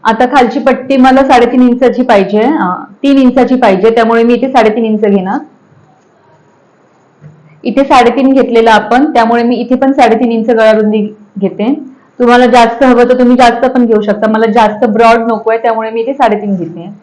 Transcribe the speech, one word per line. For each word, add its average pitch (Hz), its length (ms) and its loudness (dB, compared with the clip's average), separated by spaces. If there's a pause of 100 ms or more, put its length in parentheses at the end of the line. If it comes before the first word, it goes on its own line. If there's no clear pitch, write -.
आता 220 220 0
खालची 254 340 0
पट्टी 269 380 -2
मला 262 260 4
साडेतीन 254 380 2
इंचाची 240 400 0
पाहिजे, 208 400 0
अं, 220 420 -2 (200)
तीन 277 140 2
इंचाची 254 380 2
पाहिजे, 202 340 2
त्यामुळे 226 340 0
मी 240 100 2
इथे 247 160 -2
साडेतीन 226 360 0
इंच 214 160 -2
घेणार. 202 380 -2 (2250)
इथे 269 200 -2
साडेतीन 262 500 2
घेतलेलं 226 380 2
आपण, 233 420 0
त्यामुळे 233 300 0
मी 240 120 0
इथे 247 200 -2
पण 269 160 0
साडेतीन 247 400 2
इंच 220 180 -4
गळा 220 220 2
रुंदी 214 440 -2 (240)
घेते. 202 440 -4 (360)
तुम्हाला 247 260 2
जास्त 233 380 2
हवं 247 200 2
तर 254 160 0
तुम्ही 247 160 4
जास्त 240 300 2
पण 247 200 0
घेऊ 214 160 0
शकता. 208 280 -2
मला 220 220 0
जास्त 214 340 0
ब्रॉड 226 460 2
नकोय, 220 260 -2
त्यामुळे 220 340 -4
मी 226 100 -6
इथे 254 120 -6
साडेतीन 208 420 -2
घेते. 175 340 -10 (140)